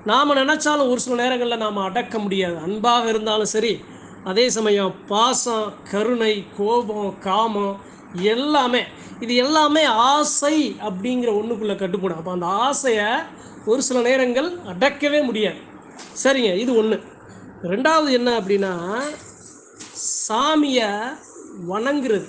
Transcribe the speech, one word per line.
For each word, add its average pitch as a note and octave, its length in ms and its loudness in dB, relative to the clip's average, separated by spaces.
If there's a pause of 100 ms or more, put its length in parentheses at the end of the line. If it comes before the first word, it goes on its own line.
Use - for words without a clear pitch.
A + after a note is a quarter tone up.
நாம C#4 300 4
நினைச்சாலும் D4 540 2
ஒரு B3 120 2
சில A#3+ 280 -2
நேரங்கள்ல A#3+ 280 -2
நாம G#3 260 -2
அடக்க A3+ 360 -2
முடியாது. F#3+ 380 -2
அன்பாக G#3+ 520 0
இருந்தாலும் G#3+ 360 0
சரி, A3 400 -2 (400)
அதே G#3 240 2
சமயம் G#3 460 2 (120)
பாசம், A3 680 0 (180)
கருணை, G#3+ 540 0 (120)
கோபம், G#3 640 -2
காமம், G3+ 640 0 (340)
எல்லாமே, B3 680 2 (380)
இது A#3 140 -2
எல்லாமே D4+ 500 4
ஆசை C#4 1000 2
அப்படிங்கிற A#3 480 -2
ஒண்ணுக்குள்ள G#3+ 440 -2
கட்டுப்படும். F#3 400 -2
அப்ப E3 160 -8
அந்த F3+ 140 -2
ஆசையை A3+ 600 0 (600)
ஒரு A#3+ 160 2
சில B3+ 180 0
நேரங்கள் C4 580 2
அடக்கவே C#4 640 0
முடியாது. G#3+ 340 0 (640)
சரிங்க, B3 340 4
இது A#3 260 2
ஒண்ணு. A3 200 0 (600)
ரெண்டாவது C#4 480 2
என்ன A#3+ 300 2
அப்படின்னா, F#3+ 580 -2 (1300)
சாமியை C4 600 2 (800)
வணங்குறது. A#3 600 0